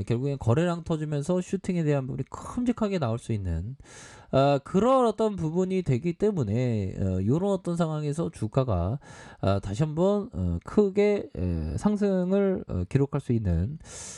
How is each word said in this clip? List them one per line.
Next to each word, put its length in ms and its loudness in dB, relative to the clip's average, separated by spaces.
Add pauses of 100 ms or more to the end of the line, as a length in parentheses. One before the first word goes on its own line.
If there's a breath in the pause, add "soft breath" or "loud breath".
결국엔 320 -2
거래량 440 2
터지면서 580 -2
슈팅에 420 -2
대한 240 2
부분이 220 -6
큼직하게 680 -2
나올 220 0
수 140 -4
있는, 440 -4 (540 loud breath)
어, 320 4
그런 420 4
어떤 300 0
부분이 480 -2
되기 300 0
때문에, 840 0
어, 260 0
요런 280 2
어떤 240 -2
상황에서 560 -2
주가가, 680 0 (440 loud breath)
어, 180 4
다시 240 -2
한번, 500 0
어, 300 -2
크게, 720 2
에, 420 -2
상승을, 880 2
어, 220 -4
기록할 320 0
수 100 -4
있는, 460 0 (400 loud breath)